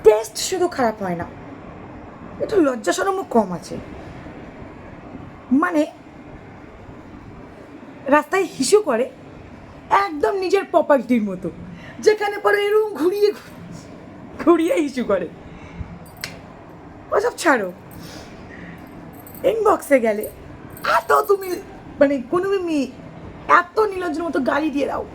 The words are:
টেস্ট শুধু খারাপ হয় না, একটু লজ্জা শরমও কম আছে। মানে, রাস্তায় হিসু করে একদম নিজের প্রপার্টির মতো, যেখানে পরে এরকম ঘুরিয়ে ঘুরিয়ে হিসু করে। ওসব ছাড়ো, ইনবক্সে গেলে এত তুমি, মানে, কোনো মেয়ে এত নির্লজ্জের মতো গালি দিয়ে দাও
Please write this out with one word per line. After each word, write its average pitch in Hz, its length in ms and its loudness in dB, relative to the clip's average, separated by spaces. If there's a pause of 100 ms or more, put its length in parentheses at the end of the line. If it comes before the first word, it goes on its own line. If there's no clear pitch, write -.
টেস্ট 440 300 8 (140)
শুধু 359 180 2 (100)
খারাপ 226 280 2
হয় 175 160 -2
না, 175 60 -6 (1160)
একটু - 140 0 (100)
লজ্জা 247 320 0
শরমও 381 260 0 (100)
কম 208 140 4 (100)
আছে। - 180 -10 (1900)
মানে, 349 200 2 (2250)
রাস্তায় 320 320 2 (100)
হিসু 381 220 4 (100)
করে 240 180 2 (1000)
একদম 403 300 0 (100)
নিজের 359 280 2
প্রপার্টির 277 580 4
মতো, 180 180 -6 (580)
যেখানে 415 380 4
পরে 403 220 6
এরকম 427 240 4 (100)
ঘুরিয়ে 403 300 4 (1120)
ঘুরিয়ে 330 300 6 (120)
হিসু 254 240 -4
করে। 180 160 2 (1900)
ওসব 453 260 2
ছাড়ো, 240 260 4 (1800)
ইনবক্সে 403 460 4 (100)
গেলে 214 180 2 (720)
এত - 140 0 (180)
তুমি, 392 200 2 (520)
মানে, 285 140 6 (180)
কোনো 359 140 2 (220)
মেয়ে 285 180 0 (760)
এত - 160 -6 (140)
নির্লজ্জের 349 360 -4
মতো 277 120 -2 (120)
গালি 294 240 0
দিয়ে 269 160 0
দাও - 140 -4 (100)